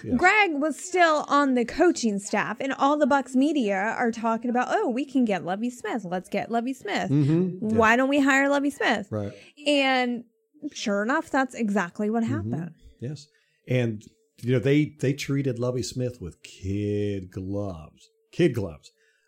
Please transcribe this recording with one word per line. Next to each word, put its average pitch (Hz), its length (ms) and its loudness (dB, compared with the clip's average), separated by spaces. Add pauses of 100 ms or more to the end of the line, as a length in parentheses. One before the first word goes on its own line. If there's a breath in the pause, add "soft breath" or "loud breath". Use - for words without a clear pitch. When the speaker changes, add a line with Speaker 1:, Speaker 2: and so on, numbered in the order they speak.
Speaker 1:
yes. 247 140 0
Speaker 2:
Greg 392 340 4
was 285 260 -2
still 339 500 2
on 277 260 4
the 240 100 2
coaching 240 540 2
staff, 202 420 -4
and 269 140 -4
all 294 240 2
the 294 80 4
Bucs 262 280 2
media 262 420 2
are 226 360 -2
talking 226 380 -2
about, 240 200 0
"Oh, 370 200 0
we 262 160 -4
can 262 180 2
get 196 220 0
Lovie 208 240 -4
Smith. 247 340 -8
Let's 180 240 -6
get - 220 -4
Lovie 233 240 -2
Smith. 262 360 -4
Speaker 1:
Mm-hmm. 170 600 2
Yeah. 220 80 0
Speaker 2:
Why 220 180 6
don't 262 140 4
we 285 100 4
hire 277 300 4
Lovie 285 200 2
Smith?" 269 400 -2
Speaker 1:
Right. 104 220 -4 (340 loud breath)
Speaker 2:
And 262 580 2 (480)
sure 202 300 -2
enough, 294 280 -2
that's 262 240 -2
exactly 208 560 -2
what 226 140 0
Speaker 1:
Mm-hmm. 110 280 -4
Speaker 2:
happened. 165 220 -6 (260)
Speaker 1:
Yes. 139 260 -10 (420)
And, 117 340 0 (400)
you 120 100 0
know, 127 60 4
they, 147 400 2
they 139 140 0
treated 139 460 -4
Lovie 123 240 -2
Smith 123 400 -6
with 82 200 -14
kid 101 880 -4
gloves, 92 800 -8 (240)
kid 165 220 2
gloves, 92 360 -8 (380)